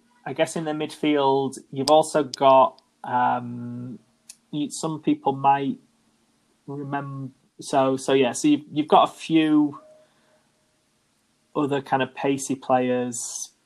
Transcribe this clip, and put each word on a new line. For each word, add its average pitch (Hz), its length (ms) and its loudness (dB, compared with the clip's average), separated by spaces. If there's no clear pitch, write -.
I 139 80 -8
guess 160 220 -2
in 175 80 -4
the 156 80 -4
midfield, 143 880 0
you've 139 200 -2
also 156 320 4
got, 131 580 4
um, 123 960 -4
you, 147 220 -6
some 160 300 -6
people 147 320 0
might 139 440 0
remember. 139 680 -10
So, 135 380 0
so 135 160 -2
yeah, 131 180 4
so - 160 -2
you've, 147 240 4
you've 147 160 -2
got 143 220 6
a - 20 -16
few 151 680 2
other 143 260 -2
kind 135 200 -2
of 127 140 -6
pacey 135 400 -4
players, 123 960 -2